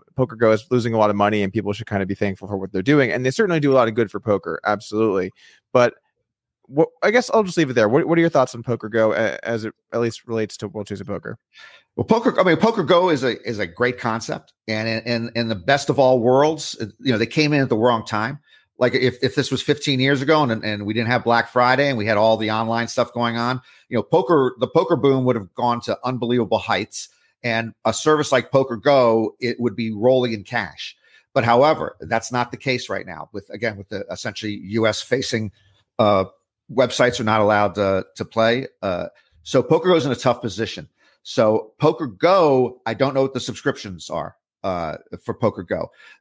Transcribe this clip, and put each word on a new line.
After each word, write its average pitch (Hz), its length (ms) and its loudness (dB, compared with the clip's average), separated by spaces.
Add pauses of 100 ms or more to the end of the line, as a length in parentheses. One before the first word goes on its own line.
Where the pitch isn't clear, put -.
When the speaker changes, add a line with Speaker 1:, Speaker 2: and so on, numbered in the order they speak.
(160)
Speaker 1:
Poker 123 220 -4
Go 110 160 4
is 107 180 -2
losing 120 220 0
a 113 40 0
lot 107 120 4
of 101 80 0
money 104 260 2
and 95 80 -4
people 101 220 -4
should 110 140 -10
kind 101 140 -4
of 92 60 -4
be 98 80 -6
thankful 98 320 -6
for 101 100 -8
what 95 140 -10
they're 95 100 -4
doing. 135 300 2
And 123 140 -4
they 131 60 0
certainly 175 280 0
do 143 140 2
a - 20 6
lot 120 140 4
of 110 40 -6
good 110 160 0
for 101 120 -10
poker. 95 420 -2
Absolutely. 104 680 -2 (420)
But 123 220 4 (720)
what, 139 200 0 (160)
I 190 80 2
guess 240 220 0
I'll 220 100 4
just 185 140 -4
leave 156 120 2
it 127 40 -6
there. 110 160 4
What, 143 180 2
what 170 100 2
are 170 40 4
your 165 80 4
thoughts 131 260 0
on 117 80 -12
Poker 113 240 -6
Go 110 240 2
a-, 98 320 -2
as 113 220 -6
it 110 80 -8 (180)
at 117 80 -2
least 117 260 -4
relates 113 320 -6
to 104 120 -10
World 104 180 -10
Series 101 140 -10
of 95 60 -12
Poker? 104 300 -10 (600)
Speaker 2:
Well, 160 80 0
Poker, 226 340 2
I 185 40 6
mean, 180 120 4
Poker 214 280 0
Go 175 260 4
is 135 160 0
a, 117 200 -2
is 107 140 -6
a 98 80 -4
great 123 320 -4
concept. - 540 -6 (160)
And 110 180 -4
in, 113 160 -4
in, 117 320 -4
in 117 140 -2
the 113 60 -2
best 139 340 0
of 135 100 0
all 127 220 4
worlds, 143 560 2 (240)
you 131 100 -2
know, 113 60 2
they 113 80 2
came 151 260 0
in 147 80 2
at 135 80 0
the 123 100 0
wrong 113 280 0
time. 113 340 -4 (380)
Like, 123 160 2
if, 123 280 0
if 127 140 -2
this 139 160 0
was 131 100 -2
fifteen 143 380 0
years 135 220 2
ago 151 200 4
and, 117 220 0
and 104 220 -4
we 107 80 -2
didn't 113 160 0
have 120 160 2
Black 117 240 2
Friday 127 400 4
and 131 80 -2
we 104 80 -2
had 110 120 2
all 113 200 4
the 107 140 -2
online 113 360 -2
stuff - 260 -2
going 117 240 -2
on, 123 240 -2 (280)
you 123 80 -2
know, 107 60 0
poker, 147 560 2
the 127 80 0
poker 170 280 2
boom 135 300 2
would 127 100 2
have 101 180 -10
gone 120 280 -2
to 104 220 -6
unbelievable 120 560 -2
heights. 104 500 -4 (340)
And 113 300 -4 (120)
a 113 80 2
service 151 380 0
like 127 200 0
Poker 135 240 2
Go, 117 640 2
it 120 200 -6
would 117 160 -2
be 113 160 -4
rolling 123 420 2
in 104 100 -10
cash. 101 520 -8 (360)
But 127 140 0
however, 120 560 4
that's 113 300 -4
not 123 180 -2
the 123 80 -12
case 127 320 -4
right 95 160 -8
now 78 280 -14
with, 101 180 -12
again, 107 260 -6
with 98 120 -16
the 101 200 -10
essentially 104 540 -8
U 110 240 0
S 107 160 -2
facing, 120 480 -2 (480)
uh, 104 260 4 (440)
websites 123 500 2
are 135 40 -2
not 110 180 2
allowed 104 340 2
to, 98 400 0
to 101 100 -8
play. 117 420 0 (140)
Uh, 87 260 -4 (360)
so - 180 0
Poker 160 280 2
Go 180 60 6
is 143 120 0
in 135 40 -2
a 120 40 -2
tough 120 260 0
position. 101 480 -8 (320)
So 110 580 0
Poker 160 280 0
Go, 135 800 2
I 113 80 -4
don't 135 180 0
know 135 80 2
what 131 120 -2
the 123 60 -4
subscriptions 104 680 -8
are, 80 260 -6 (280)
uh, 85 340 -4 (260)
for 113 120 -6
Poker - 260 -2
Go. 87 300 -6 (300)